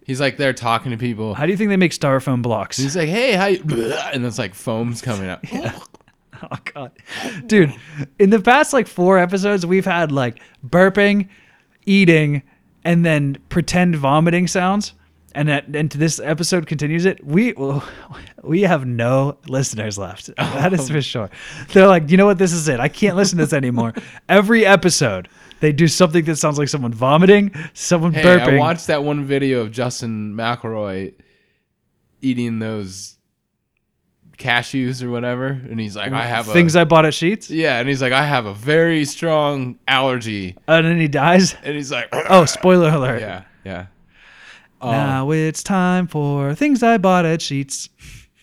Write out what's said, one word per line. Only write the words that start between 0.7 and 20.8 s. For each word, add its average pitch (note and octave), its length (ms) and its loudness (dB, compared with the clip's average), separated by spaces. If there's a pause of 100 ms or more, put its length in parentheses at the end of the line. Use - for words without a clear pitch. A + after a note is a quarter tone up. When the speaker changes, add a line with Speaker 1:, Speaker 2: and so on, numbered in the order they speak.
Speaker 1:
to A2+ 60 -6
people. A2 380 -6
Speaker 2:
How C#3+ 100 -2
do F3 60 4
you G3+ 60 0
think G#3 120 0
they G3 80 2
make F3 140 2
styrofoam C3+ 500 0
blocks? A2+ 360 -4
Speaker 1:
He's C#3 200 -4
like, D#3+ 100 -2
"Hey, A#3 260 0
how F#3 120 2
you," F#3+ 180 0
<laughs> A#2 500 -4
and B2 120 -4
it's A#2 140 -6
like G2+ 160 -6
foam's A#2 460 -6
coming G2+ 280 -6
up. F2+ 180 -10
Speaker 2:
<laughs> - 40 -14
Yeah. C#4 260 -8 (720)
Oh, B2 60 -12 (160)
God. C3+ 180 -14 (540)
Dude, G3+ 260 4 (460)
in G3 140 4
the A3+ 80 4
past, B3+ 340 2
like, A#3+ 140 0
four F#3 320 2
episodes, F#3+ 440 0
we've F#3 220 0
had, E3+ 260 -2
like, B2+ 280 -2 (280)
burping, G3 640 2 (560)
eating, E3 560 4 (420)
and E3+ 220 2
then C#3+ 320 0 (120)
pretend F3+ 460 0
vomiting D#3+ 520 2
sounds. F#3+ 460 -2 (420)
And D3 140 -2
that, D3 260 -2
and D3+ 160 -2
this D3+ 280 -2
episode D#3+ 460 -2
continues D#3 400 -4
it. - 200 -2
We, F#3+ 280 0 (460)
<laughs> - 440 -20
we E3+ 200 0
have E3 240 0
no B2+ 500 0 (100)
listeners A2+ 520 -4
left. F#2+ 360 -14
That C#3 380 -2
is C#3 160 -2